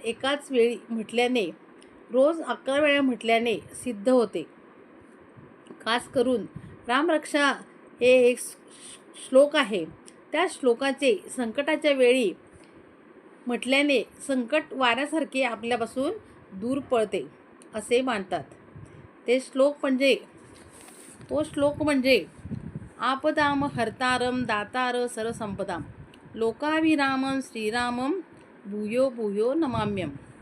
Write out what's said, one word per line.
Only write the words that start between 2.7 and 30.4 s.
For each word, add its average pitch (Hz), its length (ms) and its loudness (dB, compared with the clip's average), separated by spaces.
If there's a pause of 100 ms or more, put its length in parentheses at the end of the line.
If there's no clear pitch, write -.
वेळा 285 200 4
म्हटल्याने 233 560 2
सिद्ध 214 520 -8
होते. 214 540 0 (1200)
खास 233 240 -2
करून 247 340 0 (460)
रामरक्षा 294 640 2 (480)
हे 240 60 4
एक 254 320 6
श-, - 180 -12 (720)
श्लोक 285 280 6
आहे. 202 280 0 (480)
त्या 330 180 2
श्लोकाचे 262 720 0 (120)
संकटाच्या 285 560 0
वेळी 247 400 4 (1120)
म्हटल्याने 262 600 2 (180)
संकट 269 360 0 (100)
वाऱ्यासारखे 262 680 0
आपल्यापासून 233 720 -4 (480)
दूर 254 180 -4
पळते, 208 500 -2 (460)
असे 240 260 0
मानतात. 196 440 -4 (840)
ते 254 140 2
श्लोक 277 420 2
म्हणजे, 269 320 4 (1160)
तो 277 120 0
श्लोक 294 400 -2
म्हणजे, 262 440 2 (720)
"आपदाम 285 680 0
हर्तारम 254 800 -2
दातार 247 640 -2
सरसंपदाम, 208 760 -6 (520)
लोकाभिरामम 269 1080 0
श्रीरामम 240 800 -4 (460)
भूयो 214 420 -2
भूयो 226 460 -2
नमाम्यम." 214 560 -2 (300)